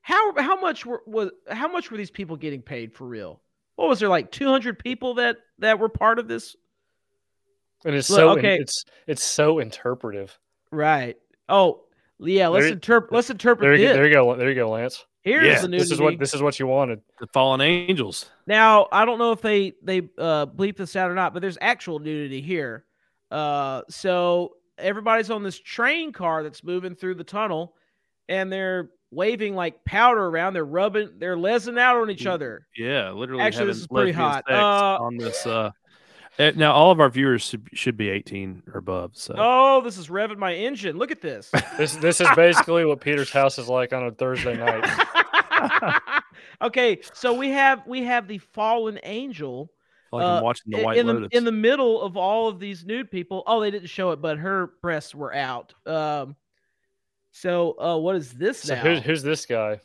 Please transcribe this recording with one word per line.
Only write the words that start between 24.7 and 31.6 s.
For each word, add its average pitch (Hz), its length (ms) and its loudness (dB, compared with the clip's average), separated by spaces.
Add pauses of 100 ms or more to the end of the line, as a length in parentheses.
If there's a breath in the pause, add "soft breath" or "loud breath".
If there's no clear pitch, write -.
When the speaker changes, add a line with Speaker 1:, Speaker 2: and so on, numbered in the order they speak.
Speaker 1:
everybody's 214 520 0
on 208 120 -4
this 196 160 -10
train 294 540 -2
car 160 300 -4
that's 151 220 -14
moving 180 300 -6
through 185 220 -8
the 170 80 -14
tunnel, 185 500 -6 (560)
and 190 200 -2
they're 185 400 -4 (200)
waving, 202 440 -2
like, 175 300 -6
powder 220 400 4
around. 175 300 -2
They're 165 100 -2
rubbing, 190 540 -2
they're 175 180 -4
lesing 226 420 -2